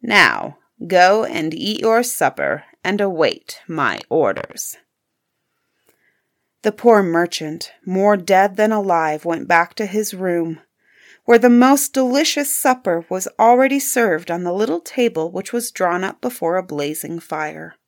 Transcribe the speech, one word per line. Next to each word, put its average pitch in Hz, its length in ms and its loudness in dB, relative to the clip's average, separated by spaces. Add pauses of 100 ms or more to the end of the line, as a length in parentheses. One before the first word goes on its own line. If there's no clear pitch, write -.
Now, 180 560 2 (300)
go 185 380 4
and 160 280 -6
eat 208 260 -6
your 226 240 2
supper - 600 -4 (200)
and 196 180 -2
await 170 640 -2
my 143 320 -4 (100)
orders. - 680 -4 (1900)
The 214 80 -2
poor 214 300 4
merchant, 165 720 -4 (140)
more 196 320 2
dead 190 380 2
than 214 160 2
alive, 165 540 -2
went 170 220 -6
back 170 280 2
to 214 100 -6
his 208 280 -4
room, 175 460 -4 (680)
where 233 140 6
the 240 100 6
most 254 440 4
delicious 277 600 0
supper 208 540 0
was 185 180 -6 (120)
already 254 400 4
served 190 500 -2
on 175 140 -4
the 175 100 -4
little 202 260 -2
table 202 520 -4
which 185 220 -10
was 240 180 -6
drawn 180 320 -2
up 196 180 -8
before 180 360 -4
a 185 60 -2
blazing 151 560 -8
fire. 160 560 -10 (120)